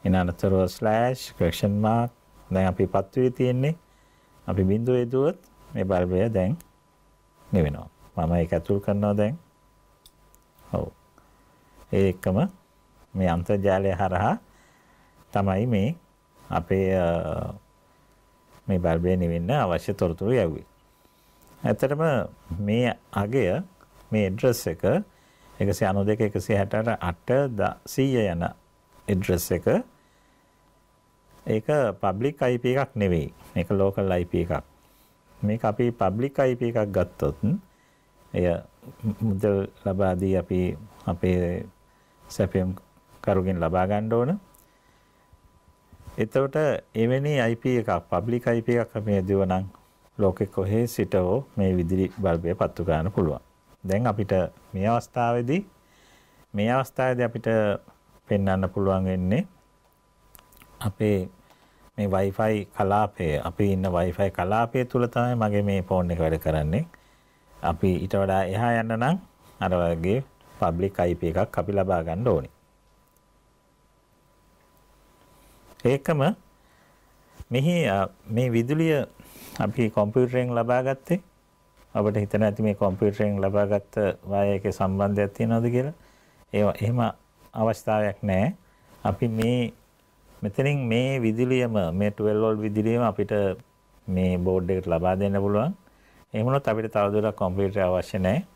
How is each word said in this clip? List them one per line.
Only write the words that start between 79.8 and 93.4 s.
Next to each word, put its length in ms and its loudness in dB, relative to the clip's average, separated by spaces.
කම්පියුටරෙන් 640 2
ලබා 320 0
ගත්තේ. 360 -2
ඔබට 220 2
හිතෙනවා 320 2
ඇති 140 -2
මේ 100 2
කම්පියුටරෙන් 640 0
ලබා 260 2
ගත්ත 300 -2
වයර් 260 0
එකේ 180 -2
සම්බන්ධයක් 640 0
තියෙනවද 380 0
කියලා. 240 -2
ඒව 160 4
එහෙම 300 -2
අවස්ථාවක් 720 0
නෑ. 320 0
අපි 240 -2
මේ 460 0
මෙතනින් 460 -2
මේ 340 0
විදුලියම, 520 0
මේ 180 0
ට්වෙල්ව් 300 0
වෝල්ට් 200 0
විදුලියම 400 0
අපිට 300 0